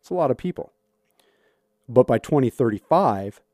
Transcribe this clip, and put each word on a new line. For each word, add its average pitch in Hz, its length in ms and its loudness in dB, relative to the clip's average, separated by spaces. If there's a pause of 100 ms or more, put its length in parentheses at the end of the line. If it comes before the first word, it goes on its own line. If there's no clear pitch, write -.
It's - 80 -20
a 180 60 -6
lot 156 160 0
of 120 60 -4
people. - 340 -10 (1160)
But 123 200 4
by 139 100 2
twenty 139 320 0
thirty-five 110 920 -2 (120)